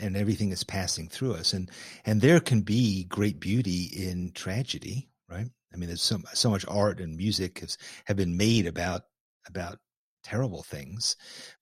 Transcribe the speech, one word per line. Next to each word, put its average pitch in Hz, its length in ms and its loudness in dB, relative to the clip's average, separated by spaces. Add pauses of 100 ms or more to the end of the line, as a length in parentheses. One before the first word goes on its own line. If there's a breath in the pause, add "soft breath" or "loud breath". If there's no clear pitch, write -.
and 98 160 -2
everything 104 340 2
is 90 140 -4
passing 87 440 -4
through 131 260 -4
us. 82 180 -2
And, 92 180 -4 (360 loud breath)
and 107 140 4
there 156 200 10
can 113 220 4
be 104 420 2
great 101 340 0
beauty 90 560 0
in 90 380 -4
tragedy, - 800 -6 (180)
right? 95 180 -6 (260)
I 85 40 -12
mean, 87 120 -6
there's 85 140 -4
so, 107 160 0 (140)
so - 160 2
much 98 180 2
art 101 320 2
and 82 160 -8
music 95 460 -2
has, - 160 -10 (300 loud breath)
have 101 100 0
been 87 220 0
made 107 280 4
about, 87 360 -4 (440)
about 90 320 -10 (460)
terrible 104 380 -2
things. 85 540 -6 (460 loud breath)